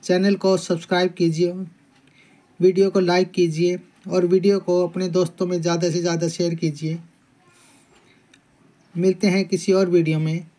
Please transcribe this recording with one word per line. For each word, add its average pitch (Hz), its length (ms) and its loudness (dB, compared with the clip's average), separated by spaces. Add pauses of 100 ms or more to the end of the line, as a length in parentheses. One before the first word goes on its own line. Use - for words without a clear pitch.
चैनल 190 320 2
को 190 220 2
सब्सक्राइब 180 560 -2
कीजिए, 170 380 0 (1080)
वीडियो 190 300 4
को 190 100 0
लाइक 180 320 2
कीजिए 175 480 0 (280)
और 180 180 0
वीडियो 190 340 2
को 180 280 0
अपने 180 220 -6
दोस्तों 175 380 -2
में 180 140 -4
ज़्यादा 170 280 -2
से 165 120 -4
ज़्यादा 170 260 -2
शेयर 170 280 -4
कीजिए। 160 440 -6 (2000)
मिलते 185 320 0
हैं 190 200 2
किसी 190 260 0
और 185 160 2
वीडियो 160 300 2
में। 160 280 -4 (120)